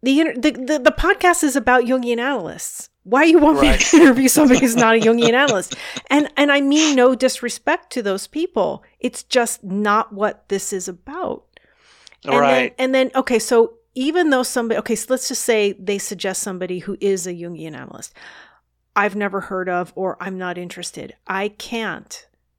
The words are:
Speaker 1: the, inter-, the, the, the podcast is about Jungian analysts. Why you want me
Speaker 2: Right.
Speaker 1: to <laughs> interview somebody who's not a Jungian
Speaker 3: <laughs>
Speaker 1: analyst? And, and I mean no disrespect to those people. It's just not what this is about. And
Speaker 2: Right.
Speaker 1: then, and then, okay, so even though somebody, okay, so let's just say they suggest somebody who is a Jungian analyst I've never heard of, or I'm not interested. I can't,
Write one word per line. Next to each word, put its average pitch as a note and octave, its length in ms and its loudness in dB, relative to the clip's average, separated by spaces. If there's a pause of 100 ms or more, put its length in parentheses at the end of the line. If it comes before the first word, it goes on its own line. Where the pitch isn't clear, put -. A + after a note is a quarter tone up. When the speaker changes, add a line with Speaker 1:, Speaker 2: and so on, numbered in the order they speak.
Speaker 1:
the, C4+ 180 2
inter-, D#4+ 140 0
the, A#3+ 180 0
the, C4 260 -4
the C4+ 140 2
podcast F4+ 520 0
is C4+ 120 0
about B3 280 2
Jungian A#3+ 340 -2
analysts. A#3+ 680 -8 (160)
Why B3+ 200 2
you E4 140 6
want D4+ 220 6
me D4 100 6
Speaker 2:
Right. - 100 4
Speaker 1:
to - 160 4
<laughs> D4+ 40 10
interview C4 280 8
somebody C4 320 6
who's A#3 160 2
not A3+ 200 4
a A3+ 40 4
Jungian A#3 320 4
Speaker 3:
<laughs> - 20 2
Speaker 1:
analyst? B3 400 2 (360)
And, D4 260 2
and C#4+ 160 4
I C#4+ 80 4
mean D4 360 2
no B3+ 180 4
disrespect B3+ 800 -4
to B3 100 -6
those G3 240 -4
people. C4 580 -4 (160)
It's - 240 -6
just - 400 -2
not G#3 480 -2
what G3+ 360 -6
this G3 240 -6
is F#3+ 160 -8
about. C#4 560 -10 (800)
And C3+ 140 0
Speaker 2:
Right. B3 380 2
Speaker 1:
then, C4 100 -2
and C4 80 -2
then, C4 200 2
okay, C4 240 0
so A3+ 360 2 (200)
even D#4 360 0
though B3+ 140 2
somebody, A#3 340 -4
okay, A3 180 -4
so - 140 -10
let's B3+ 180 -4
just - 160 -8
say G#3+ 280 0
they G3 260 -6
suggest F#3+ 440 -8
somebody F#3 380 -8
who G3 200 -10
is F#3+ 260 -2
a F3+ 60 -10
Jungian E3 440 -14
analyst - 380 -18 (800)
I've G3+ 220 -2
never G3+ 240 -4
heard F#3 300 -8
of, F3 260 -4
or F#3 260 -6
I'm F#3+ 140 -12
not F3+ 220 -10
interested. F3 560 -14 (120)
I F#3+ 220 -6
can't, G#3 800 -12 (320)